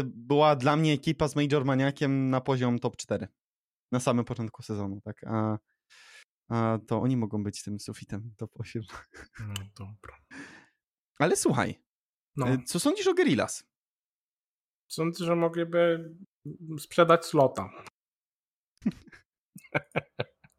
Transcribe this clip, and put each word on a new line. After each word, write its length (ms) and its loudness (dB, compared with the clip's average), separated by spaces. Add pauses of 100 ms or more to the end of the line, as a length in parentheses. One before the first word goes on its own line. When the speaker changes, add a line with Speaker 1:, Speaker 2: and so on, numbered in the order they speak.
Speaker 1:
była 500 4
dla 200 4
mnie 180 4
ekipa 340 0
z 80 -6
Major 300 2
Maniakiem 640 2
na 120 2
poziom 380 0
top 180 -4
cztery. 300 -4 (640)
Na 60 0
samym 260 2
początku 380 -8
sezonu, 380 -6
tak? 260 -14
A, 300 0 (920)
a 360 0
to 140 0
oni 160 2
mogą 260 -2
być 200 -6
tym 160 -8
sufitem 580 -12
top 220 -12
osiem. 240 -8 (560)
Speaker 2:
No 140 -10 (260)
dobra. 380 -18 (1040)
Speaker 1:
Ale 160 2
słuchaj, 460 0 (540)
Speaker 2:
No. 180 0
Speaker 1:
y, 100 0
co 160 -4
sądzisz 280 0
o 60 4
Gorillaz? 500 2 (1300)
Speaker 2:
Sądzę, 340 -4
że 100 2
mogliby 760 0 (680)
sprzedać 460 4
slota. 440 2 (1120)
Speaker 1:
<laughs> 1500 -10 (280)